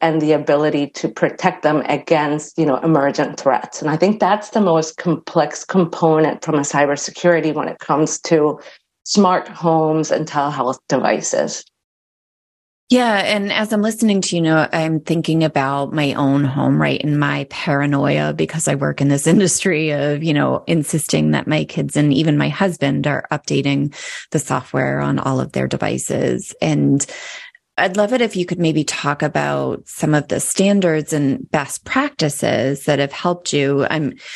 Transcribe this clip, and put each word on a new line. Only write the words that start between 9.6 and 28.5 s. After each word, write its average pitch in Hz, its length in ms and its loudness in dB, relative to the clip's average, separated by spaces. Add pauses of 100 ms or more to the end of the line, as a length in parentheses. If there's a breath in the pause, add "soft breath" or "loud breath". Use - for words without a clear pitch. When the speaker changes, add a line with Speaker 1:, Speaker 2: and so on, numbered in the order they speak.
Speaker 1:
and 151 160 0
telehealth 143 520 -2 (100)
devices. - 760 -2 (1300)
Speaker 2:
Yeah. 233 300 4
And 202 300 0
as 214 220 -2
I'm 208 80 2
listening 214 400 2
to 180 160 -2
you, 170 60 2
know, 160 280 4
I'm 160 300 0
thinking 160 440 0
about 139 500 -2
my 147 180 0
own 139 320 2
home, 135 340 0
right? 143 240 0
And 147 160 0
my 143 300 -2
paranoia, 143 840 0
because 160 340 -2
I 147 60 0
work 143 260 -2
in 143 80 2
this 143 180 2
<laughs> 165 80 4
industry 160 580 2
of, 147 300 0
you 160 120 0
know, 135 320 0
insisting 156 640 0
that 147 160 0
my 156 180 0
kids 147 320 -6
and 147 160 2
even 151 240 2
my 147 140 0
husband 147 560 -2
are 139 240 -2
updating 143 640 -2 (380 loud breath)
the 156 60 0
software 135 600 -2
on 143 180 0
all 131 220 0
of 131 120 -6
their 131 160 -2
devices. 127 920 -2
And 143 460 2 (720 loud breath)
I'd 185 180 0
love 208 160 0
it 254 80 0
if 220 160 0
you 180 80 0
could 175 140 -4